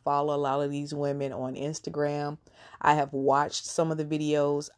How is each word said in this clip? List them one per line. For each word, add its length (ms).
follow 300
a 40
lot 240
of 80
these 240
women 380
on 220
Instagram. 840
I 140
have 180
watched 540
some 240
of 80
the 60
videos. 720